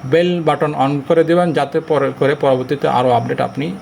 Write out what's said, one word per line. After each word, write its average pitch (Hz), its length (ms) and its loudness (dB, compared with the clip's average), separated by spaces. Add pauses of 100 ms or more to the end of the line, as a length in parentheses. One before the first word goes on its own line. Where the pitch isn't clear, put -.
বেল 170 380 0
বাটন 151 320 0
on 139 340 0
করে 165 160 4
দেবেন, 175 280 2
যাতে 143 280 -2
পরে, 139 380 0
করে 143 160 2
পরবর্তীতে 135 540 0
আরও 127 220 2
আপডেট - 300 0
আপনি 135 260 -4 (160)